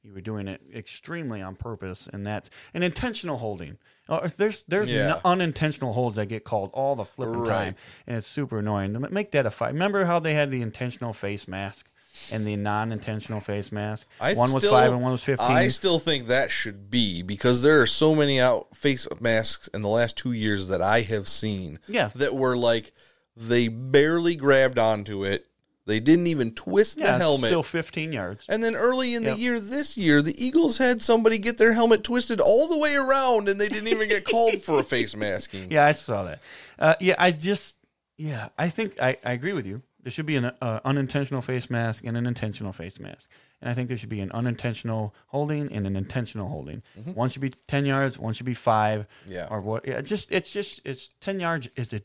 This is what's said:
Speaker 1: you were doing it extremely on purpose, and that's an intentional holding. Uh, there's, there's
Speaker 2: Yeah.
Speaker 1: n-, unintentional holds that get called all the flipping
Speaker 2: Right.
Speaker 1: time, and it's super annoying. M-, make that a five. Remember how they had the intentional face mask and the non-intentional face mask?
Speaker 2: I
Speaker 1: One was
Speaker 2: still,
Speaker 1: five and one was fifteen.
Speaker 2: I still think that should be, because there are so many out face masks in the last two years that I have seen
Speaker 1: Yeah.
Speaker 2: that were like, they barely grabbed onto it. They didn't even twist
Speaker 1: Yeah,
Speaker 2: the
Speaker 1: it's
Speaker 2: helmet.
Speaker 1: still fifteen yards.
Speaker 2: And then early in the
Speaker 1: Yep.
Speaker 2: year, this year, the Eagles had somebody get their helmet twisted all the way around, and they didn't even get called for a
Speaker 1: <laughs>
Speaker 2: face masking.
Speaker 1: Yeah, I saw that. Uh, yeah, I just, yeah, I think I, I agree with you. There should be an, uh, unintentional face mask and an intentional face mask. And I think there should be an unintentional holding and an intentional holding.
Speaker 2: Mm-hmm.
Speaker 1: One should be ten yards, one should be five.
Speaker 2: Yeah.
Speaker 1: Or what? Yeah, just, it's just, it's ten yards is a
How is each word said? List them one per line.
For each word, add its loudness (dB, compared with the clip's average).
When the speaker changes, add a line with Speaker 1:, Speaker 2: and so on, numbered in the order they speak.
Speaker 1:
you -20
were -12
doing -6
it -10
extremely -10
on -12
purpose, -12
and -8
that's -6
an -2
intentional -4
holding. -8
Uh, -2
there's, -2
there's 0
Speaker 2:
Yeah. 2
Speaker 1:
n-, -10
unintentional 0
holds 0
that 0
get -8
called -4
all 0
the -6
flipping -6
Speaker 2:
Right. -2
Speaker 1:
time, -2
and -6
it's -8
super -4
annoying. -2
M-, -6
make -4
that 2
a -2
five. -2
Remember 0
how 2
they -2
had 2
the -2
intentional -6
face -8
mask -10
and -4
the -2
non-intentional -4
face -6
mask? -6
Speaker 2:
I 0
Speaker 1:
One 4
was 2
Speaker 2:
still, 4
Speaker 1:
five 8
and 0
one 0
was -4
fifteen. 0
Speaker 2:
I 4
still 0
think -2
that 2
should -6
be, 2
because 2
there 8
are 6
so 4
many 4
out 2
face 0
masks 0
in -6
the -2
last 0
two -4
years 0
that 0
I 4
have -4
seen -4
Speaker 1:
Yeah. -2
Speaker 2:
that -2
were 0
like, 0
they 2
barely 4
grabbed 4
onto 0
it. -2
They 2
didn't 6
even 0
twist 0
Speaker 1:
Yeah, -2
Speaker 2:
the 4
Speaker 1:
it's 2
Speaker 2:
helmet. 2
Speaker 1:
still 4
fifteen -6
yards. -8
Speaker 2:
And 0
then 0
early 0
in -2
the 0
Speaker 1:
Yep. -4
Speaker 2:
year, 0
this -4
year, 6
the -2
Eagles 2
had 4
somebody 4
get -2
their 8
helmet 4
twisted 0
all 6
the 0
way 4
around, 4
and 0
they 2
didn't -4
even 2
get 0
called 4
for 2
a 2
Speaker 1:
<laughs> -
Speaker 2:
face -2
masking. -6
Speaker 1:
Yeah, 6
I 8
saw -2
that. -10
Uh, 6
yeah, 2
I 4
just, -4
yeah, -8
I 0
think -6
I, 0
I -2
agree -4
with -4
you. -10
There -10
should -6
be 0
an, 2
uh, -2
unintentional -2
face -4
mask -2
and -4
an -2
intentional -6
face -14
mask. -16
And -6
I -2
think -4
there -4
should -10
be -4
an -6
unintentional -4
holding -4
and -4
an -2
intentional -6
holding. -10
Speaker 2:
Mm-hmm. -12
Speaker 1:
One -2
should -10
be -4
ten -2
yards, 0
one -6
should -8
be -4
five. 2
Speaker 2:
Yeah. -8
Speaker 1:
Or -6
what? -6
Yeah, -6
just, -6
it's -4
just, -8
it's -12
ten -6
yards -4
is -6
a -6